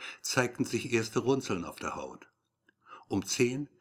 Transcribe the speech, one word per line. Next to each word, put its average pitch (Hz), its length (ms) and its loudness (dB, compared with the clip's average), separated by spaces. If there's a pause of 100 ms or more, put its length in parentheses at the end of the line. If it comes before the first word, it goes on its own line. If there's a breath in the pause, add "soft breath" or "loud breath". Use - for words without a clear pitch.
(220 loud breath)
zeigten 123 420 2
sich 120 280 -2
erste 113 280 4
Runzeln 117 440 0
auf 76 120 -10
der - 180 -6
Haut. 71 320 -10 (840 loud breath)
Um 101 160 0
zehn 131 440 2 (120)